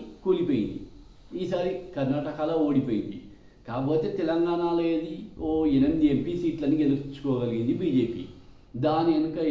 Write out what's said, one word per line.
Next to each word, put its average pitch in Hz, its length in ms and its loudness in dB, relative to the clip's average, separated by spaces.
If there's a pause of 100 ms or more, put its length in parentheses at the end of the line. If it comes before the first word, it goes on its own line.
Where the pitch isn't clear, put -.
(240)
కూలిపోయింది. 143 560 0 (600)
ఈసారి 180 320 -2 (240)
కర్ణాటకలో 151 580 -2 (120)
ఓడిపోయింది. 120 520 0 (480)
కాకపోతే 135 400 0 (140)
తెలంగాణలో 170 720 0
ఏది 160 240 -4 (220)
ఓ 156 100 -4 (260)
ఎనిమిది 151 380 4
ఎంపీ 175 280 0
సీట్లని 151 420 2
గెలుచుకోగలిగింది 123 1000 0
బీజేపీ. 120 400 2 (640)
దాని 165 320 2
వెనుక 160 200 -2 (140)